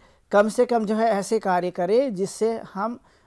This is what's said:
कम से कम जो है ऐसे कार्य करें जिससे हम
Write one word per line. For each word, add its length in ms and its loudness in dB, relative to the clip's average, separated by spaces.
कम 180 4
से 180 2
कम 180 0
जो 100 -2
है 120 2
ऐसे 320 0
कार्य 320 0
करें 440 0
जिससे 440 -4
हम 420 -8